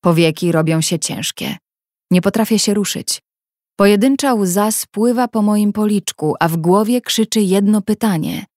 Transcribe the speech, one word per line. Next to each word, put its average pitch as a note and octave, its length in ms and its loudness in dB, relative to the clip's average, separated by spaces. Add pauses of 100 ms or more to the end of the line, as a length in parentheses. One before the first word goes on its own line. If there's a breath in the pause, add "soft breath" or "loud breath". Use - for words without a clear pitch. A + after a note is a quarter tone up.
Powieki E3+ 520 2
robią D#3+ 280 0
się D#3+ 180 -2
ciężkie. - 580 -8 (540)
Nie F3+ 120 4
potrafię G#3 360 0
się G3+ 160 0
ruszyć. - 480 -6 (540)
Pojedyncza A#3+ 580 2
łza G3+ 380 0
spływa A#3 560 -2
po A3 140 -2
moim G#3 300 2
policzku, G3+ 680 -2
a E3 80 2
w E3 80 -2
głowie G#3 440 2
krzyczy A3 400 -2
jedno G3+ 420 2
pytanie. F#3+ 640 -2 (100)